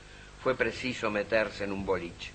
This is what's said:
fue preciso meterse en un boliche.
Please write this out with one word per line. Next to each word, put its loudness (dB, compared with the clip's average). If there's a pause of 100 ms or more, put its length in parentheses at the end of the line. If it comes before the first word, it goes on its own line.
(440)
fue 4
preciso 0
meterse 2
en -2
un -2
boliche. -2